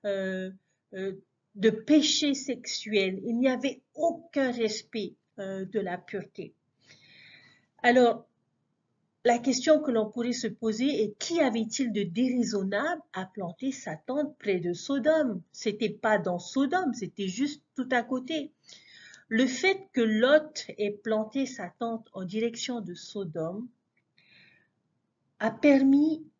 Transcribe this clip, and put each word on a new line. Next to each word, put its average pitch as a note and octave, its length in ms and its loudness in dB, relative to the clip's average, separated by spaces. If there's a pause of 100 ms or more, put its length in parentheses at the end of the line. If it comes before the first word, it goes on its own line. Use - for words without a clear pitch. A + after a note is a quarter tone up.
euh, F#3+ 460 -4 (440)
euh, F#3+ 180 -6 (420)
de G#3 160 4
péché C#4+ 640 4
sexuel. G#3 920 -2
Il A#3 120 -2
n'y C4 100 4
avait B3 340 -2 (120)
aucun D4+ 580 -2
respect, A3 640 -4 (240)
euh, F#3+ 280 -8
de G3 140 -4
la F3+ 180 -4
pureté. - 560 -12 (1300)
Alors, A#3+ 440 6 (1000)
la A#3+ 140 4
question D4 420 4
que C4+ 120 -2
l'on G#3+ 180 0
pourrait A#3+ 220 -4
se A#3 160 -4
poser A3 540 -2
est, G#3+ 160 -2
qui E4+ 220 -2
avait-il A3+ 520 0
de G3+ 100 0
déraisonnable A3 1000 0 (100)
à F#3 140 -6
planter G3 440 -8
sa F3 260 -10
tente D4 400 -6
près F#3+ 220 -2
de F3 140 -2
Sodome ? C4+ 720 0 (100)
C'était G#3 380 -2
pas G#3+ 280 2
dans F3 220 -2
Sodome, C#4+ 520 0
c'était G3 360 -6
juste C#4 340 -4 (140)
tout B3+ 160 -6
à A#3+ 100 2
côté. C4+ 480 -6 (800)
Le A#3 180 4
fait F#4+ 460 0
que B3+ 80 0
Lot A#3+ 640 4 (100)
ait G#3 140 -2
planté A3 560 -2
sa F#3+ 220 -10 (100)
tente A3+ 360 -6
en F#3+ 100 -8
direction A3+ 560 -4
de F3+ 140 -10
Sodome F3+ 760 -8 (1700)
a G#3+ 140 0
permis C#4+ 720 6 (140)